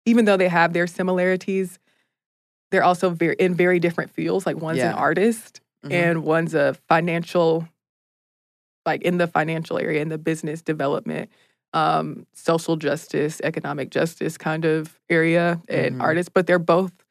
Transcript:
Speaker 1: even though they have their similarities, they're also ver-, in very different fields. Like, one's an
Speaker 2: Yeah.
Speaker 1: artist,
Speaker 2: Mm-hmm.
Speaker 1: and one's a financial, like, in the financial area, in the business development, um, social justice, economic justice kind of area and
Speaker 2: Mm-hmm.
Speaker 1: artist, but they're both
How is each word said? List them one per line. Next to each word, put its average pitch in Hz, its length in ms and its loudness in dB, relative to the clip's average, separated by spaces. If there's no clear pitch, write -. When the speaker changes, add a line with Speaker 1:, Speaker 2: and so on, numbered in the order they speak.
Speaker 1:
even 233 180 4
though 202 120 4
they 185 120 4
have 170 240 2
their 175 140 0
similarities, 185 880 -2
they're 185 120 4
also 180 280 2
ver-, 165 220 0
in 185 220 0
very 180 240 4
different 170 320 -2
fields. 165 360 -2
Like, 147 100 -4
one's 160 220 -4
an 123 80 0
Speaker 2:
Yeah. 110 60 0
Speaker 1:
artist, 180 680 0
Speaker 2:
Mm-hmm. 143 80 -4
Speaker 1:
and 170 300 2
one's 160 320 0
a 139 180 2
financial, 165 800 2
like, 156 180 -2
in 180 140 0
the 175 100 2
financial 160 500 -4
area, 151 240 -2
in 160 80 -6
the 156 80 -6
business 156 440 -6
development, 151 680 -4
um, 156 600 -2
social 165 440 -2
justice, 151 680 -4
economic 147 480 -6
justice 160 460 -4
kind 160 280 -4
of 156 340 -2
area 170 600 2
and - 260 -2
Speaker 2:
Mm-hmm. - 60 -6
Speaker 1:
artist, 170 320 0
but 185 140 2
they're 180 120 4
both 175 320 2